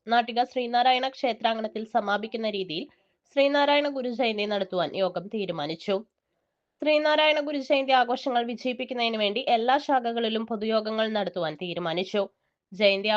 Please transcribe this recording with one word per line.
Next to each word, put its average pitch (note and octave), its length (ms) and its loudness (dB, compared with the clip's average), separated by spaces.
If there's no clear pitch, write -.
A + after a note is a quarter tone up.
നാട്ടിക A#3 360 2
ശ്രീനാരായണ B3+ 640 2
ക്ഷേത്രാങ്കണത്തിൽ A3+ 760 -2
സമാപിക്കുന്ന A3 640 -2
രീതിയിൽ F#3+ 360 -6
ശ്രീനാരായണ C#4+ 540 4
ഗുരു C4 220 -4
ജയന്തി A3 340 0
നടത്തുവാൻ F#3+ 500 -2
യോഗം F3+ 320 -2
തീരുമാനിച്ചു. F3 680 -4
ശ്രീനാരായണ D4+ 580 4
ഗുരു D4 280 -4
ജയന്തി C4+ 240 2
ആഘോഷങ്ങൾ B3 540 2
വിജയിപ്പിക്കുന്നതിന് A#3+ 800 -4
വേണ്ടി G#3 240 0
എല്ലാ A#3+ 300 4
ശാഖകളിലും A#3 680 0
പൊതുയോഗങ്ങൾ A3 640 -2
നടത്തുവാൻ F#3 460 -2
തീരുമാനിച്ചു. F3 680 -4
ജയന്തി G3 460 2